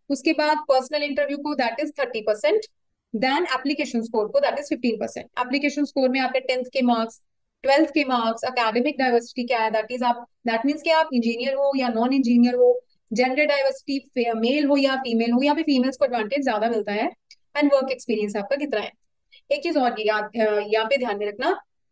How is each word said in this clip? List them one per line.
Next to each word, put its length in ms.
उसके 240
बाद 260
पर्सनल 440
इंटरव्यू 360
को, 160
that 180
is 140
thirty 420
percent, 300
then 240
application 560
score 340
को, 100
that 120
is 120
fifteen 300
percent। 240
एप्लीकेशन 680
स्कोर 240
में 120
आपके 200
टेंथ 240
के 180
मार्क्स, 400
ट्वेल्थ 280
के 140
मार्क्स, 400
एकेडमिक 540
डाइवर्सिटी 480
क्या 120
है, 120
that 160
is 60
आप, 240
that 140
means 200
कि 80
आप 220
इंजीनियर 420
हो 220
या 120
नॉन 240
इंजीनियर 420
हो, 300
जेंडर 340
डाइवर्सिटी 520
फे-, 380
मेल 280
हो 120
या 200
फीमेल 340
हो, 120
यहाँ 140
पे 60
फीमेल्स 340
को 80
एडवांटेज 400
ज्यादा 260
मिलता 220
है, 180
and 180
वर्क 160
एक्सपीरियंस 460
आपका 200
कितना 240
है। 120
एक 120
चीज 140
और 240
ये 60
याद, 180
अ, 320
यहाँ 180
पे 120
ध्यान 200
में 80
रखना, 340